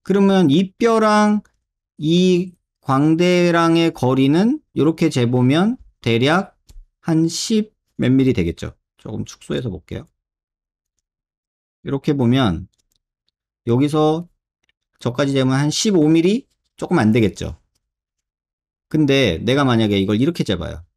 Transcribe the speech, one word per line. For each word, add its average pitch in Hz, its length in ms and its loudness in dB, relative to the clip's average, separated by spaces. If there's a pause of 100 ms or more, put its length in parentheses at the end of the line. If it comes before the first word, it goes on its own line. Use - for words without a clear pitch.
그러면 190 480 2
이 185 220 0
뼈랑 214 680 2 (560)
이 180 560 0 (260)
광대랑의 165 1120 0
거리는 147 680 0 (120)
이렇게 156 360 0
재보면 131 680 0 (240)
대략 135 560 0 (440)
한 165 260 0
십 214 480 -4 (220)
몇 123 160 0
밀리 131 180 2
되겠죠. 85 420 -4 (220)
조금 104 300 -12
축소해서 127 440 -10
볼게요. 92 380 -14 (1800)
이렇게 143 300 -4
보면 120 560 0 (960)
여기서 151 640 0 (680)
저까지 139 340 -4
재면 131 220 0
한 147 140 0
십오 170 380 0
밀리? 170 400 2 (280)
조금 - 240 -2
안 110 120 2
되겠죠. 90 460 -2 (1300)
근데 135 500 0
내가 135 240 0
만약에 113 340 0
이걸 104 220 0
이렇게 165 240 -2
재봐요. 80 420 -8 (120)